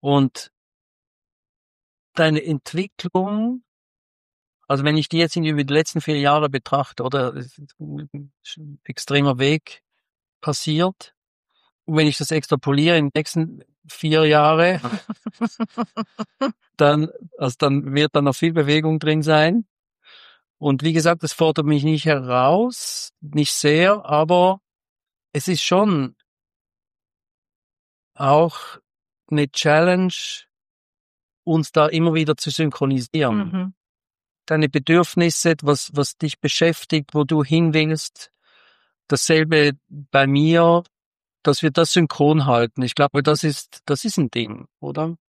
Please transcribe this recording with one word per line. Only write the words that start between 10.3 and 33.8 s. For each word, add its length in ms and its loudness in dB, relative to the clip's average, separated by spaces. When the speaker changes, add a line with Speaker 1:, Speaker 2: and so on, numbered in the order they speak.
Speaker 1:
passiert, 760 -4
und 120 -2
wenn 100 4
ich 120 -2
das 100 -6
extrapoliere 680 0
in 120 0
die 80 -4
nächsten 460 -4
vier 380 0
Jahre, 540 4
Speaker 2:
<laughs> 1160 -8
Speaker 1:
dann, 320 2
also 200 -4
dann 380 -2
wird 200 0
da 60 2
noch 140 0
viel 180 -2
Bewegung 460 0
drin 240 0
sein. 420 2
Und 240 0
wie 100 0
gesagt, 300 0
es 100 -6
fordert 320 0
mich 180 0
nicht 220 0
heraus, 1040 0
nicht 320 -2
sehr, 520 2
aber 560 2
es 140 -4
ist 160 -2
schon 520 0
auch 440 2
eine 180 0
Challenge, 640 2
uns 280 -2
da 160 4
immer 260 0
wieder 240 0
zu 120 -6
synchronisieren. 880 -2
Speaker 2:
Mhm. 360 -4